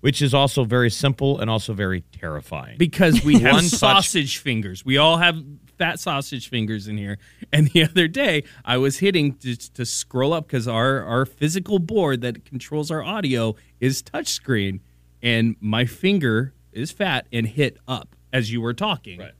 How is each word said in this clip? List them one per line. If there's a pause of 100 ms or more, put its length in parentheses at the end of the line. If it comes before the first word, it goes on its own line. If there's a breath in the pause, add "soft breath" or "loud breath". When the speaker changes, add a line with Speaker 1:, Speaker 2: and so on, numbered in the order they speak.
Speaker 1:
which
is
also
very
simple
and
also
very (100)
terrifying.
Speaker 2:
Because
we
have
Speaker 1:
One
touch
Speaker 2:
sausage
fingers.
We
all
have (340)
fat
sausage
fingers
in
here. (340 loud breath)
And
the
other
day, (200 loud breath)
I
was
hitting
to, (200)
to
scroll
up
'cause
our,
our
physical
board
that
controls
our
audio (220 soft breath)
is
touchscreen, (400)
and
my
finger (180)
is
fat
and
hit (100)
up (160)
as
you
were
talking
Speaker 1:
Right.